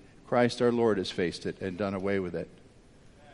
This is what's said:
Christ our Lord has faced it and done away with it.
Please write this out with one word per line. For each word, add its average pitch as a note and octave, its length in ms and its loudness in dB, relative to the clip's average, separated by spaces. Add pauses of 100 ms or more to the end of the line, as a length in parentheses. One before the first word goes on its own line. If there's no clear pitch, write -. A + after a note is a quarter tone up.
(280)
Christ B2 340 2
our A#2+ 100 4
Lord A#2 260 4
has F#2 140 -4
faced F2 340 -2
it F2 160 -6
and F#2+ 160 -6
done G2 160 -2
away G2 260 -2
with F2 160 -4
it. F2 140 -6 (840)